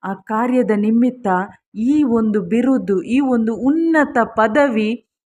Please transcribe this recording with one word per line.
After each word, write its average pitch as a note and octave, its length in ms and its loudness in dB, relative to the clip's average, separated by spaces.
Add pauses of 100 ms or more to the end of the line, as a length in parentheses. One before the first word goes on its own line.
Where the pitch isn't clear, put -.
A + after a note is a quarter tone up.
ಆ F#3+ 100 -6
ಕಾರ್ಯದ A3+ 640 -2
ನಿಮಿತ್ತ A3+ 520 0 (480)
ಈ C4+ 280 0
ಒಂದು A3 380 0
ಬಿರುದು, G3+ 600 0
ಈ A#3+ 180 -2
ಒಂದು A#3 360 0
ಉನ್ನತ D4+ 680 0
ಪದವಿ A3 840 0 (220)